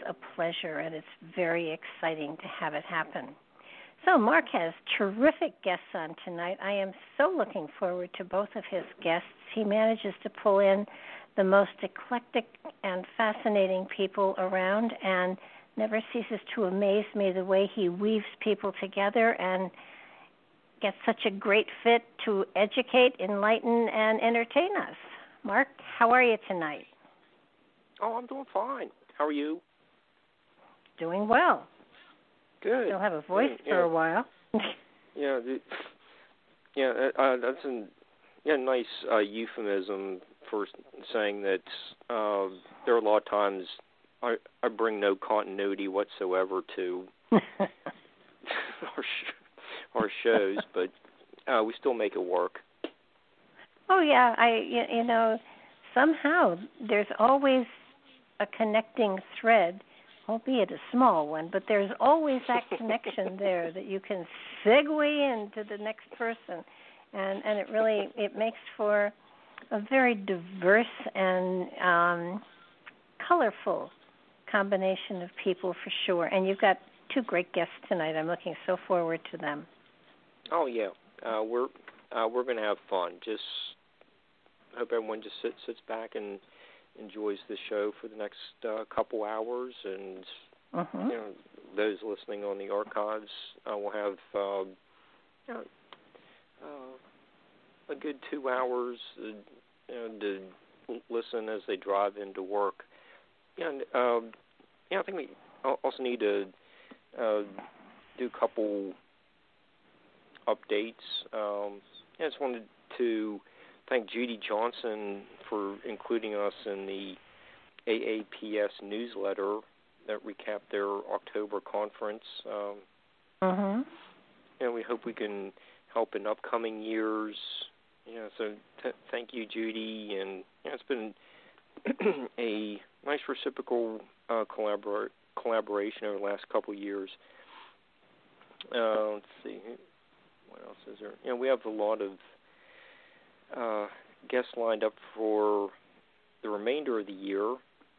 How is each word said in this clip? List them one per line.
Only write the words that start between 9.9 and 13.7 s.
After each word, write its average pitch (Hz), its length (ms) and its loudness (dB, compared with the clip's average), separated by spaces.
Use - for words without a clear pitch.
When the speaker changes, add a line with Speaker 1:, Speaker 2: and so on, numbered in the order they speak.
Speaker 1:
to 208 60 -6
pull 196 160 6
in 196 300 6
the 202 60 4
most 196 260 6
eclectic 233 640 -4
and 185 220 -2
fascinating 208 680 2